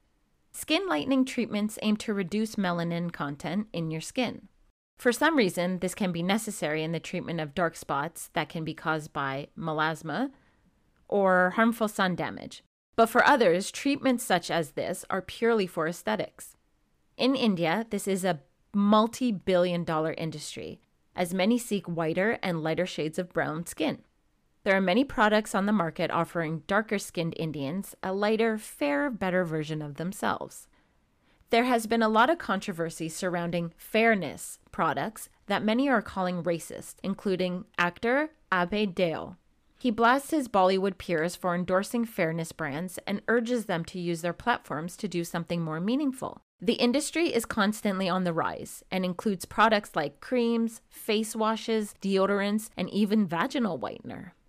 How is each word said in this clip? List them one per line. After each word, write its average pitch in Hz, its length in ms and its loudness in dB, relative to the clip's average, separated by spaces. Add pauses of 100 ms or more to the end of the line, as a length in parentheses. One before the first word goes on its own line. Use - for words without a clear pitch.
(520)
Skin 349 360 0
lightening 285 360 2
treatments 214 580 -2
aim 214 160 0
to 214 160 -4
reduce 202 420 -2
melanin 170 580 -2
content 151 580 -6
in 165 200 -4
your 160 100 -6
skin. - 460 -6 (500)
For 247 140 2
some 302 260 4
reason, 180 420 2
this 180 140 -2
can 185 180 0
be 170 120 -2
necessary 180 600 -2
in 165 100 -4
the 160 60 -2
treatment 165 400 -6
of 151 140 -6
dark 165 220 0
spots 147 580 -6
that 151 160 -2
can 165 140 -6
be 156 100 -6
caused 156 400 -4
by 139 340 -4 (100)
melasma 160 760 -2 (760)
or 185 480 4
harmful 226 320 4
sun 185 280 0
damage. - 480 -8 (320)
But 226 120 6
for 226 180 6
others, 190 460 6
treatments 262 520 0
such 175 260 0
as 156 220 -2
this - 380 -6
are 190 120 -2
purely 226 460 0
for 160 200 -2
aesthetics. - 680 -6 (640)
In 262 180 2
India, 185 540 0
this 202 180 -4
is 190 180 0
a 170 160 0 (320)
multi-billion 202 1080 4
dollar 156 340 0
industry, 151 600 -8 (360)
as 180 180 -2
many 196 240 4
seek 208 280 -2
whiter 170 580 0
and 170 200 -2
lighter 160 220 0
shades 156 340 -4
of 175 140 -4
brown 156 320 -2
skin. 294 340 -4 (640)
There 196 120 4
are 190 60 4
many 190 240 4
products 214 500 2
on 196 100 2
the 208 60 2
market 170 400 0
offering 160 560 -2
darker-skinned 196 680 -2
Indians 156 680 -6
a 190 80 -2
lighter, 214 460 2
fair, 285 520 -2
better 185 360 0
version 156 360 -4
of 147 140 -8
themselves. 180 720 -4 (840)
There 233 140 4
has 240 240 2
been 226 160 2
a 220 60 4
lot 220 200 6
of 339 100 2
controversy 170 680 -4
surrounding 170 720 -2
fairness 214 840 0 (120)
products - 580 -2 (160)
that 196 180 0
many 233 240 2
are 247 140 4
calling 180 420 -4
racist, - 600 -4
including 185 600 -2 (140)
actor 202 540 0 (220)
Abe 185 400 2
Deo. 170 440 -2 (420)
He 254 100 0
blasts 233 420 4
his 277 180 2
Bollywood 190 480 4
peers 170 400 0
for 175 180 0
endorsing 190 480 0
fairness 165 480 -2
brands 160 560 -6
and 202 220 -4
urges 233 360 2
them 170 200 -2
to - 140 -10
use 170 220 -2
their 170 120 0
platforms 170 640 -4
to 208 100 -6
do 170 160 -2
something 170 380 -4
more 160 180 -4
meaningful. 254 640 -2 (180)
The 180 140 2
industry 294 600 0
is 226 120 2
constantly 196 640 0
on 185 160 2
the 170 80 0
rise - 580 -4
and 185 140 0
includes 180 400 -2
products 214 500 2
like 147 240 -4
creams, 233 720 0
face 220 460 -2
washes, 220 640 0
deodorants, 196 760 2
and 180 140 -4
even 208 360 2
vaginal 180 540 -2
whitener. - 520 -10 (180)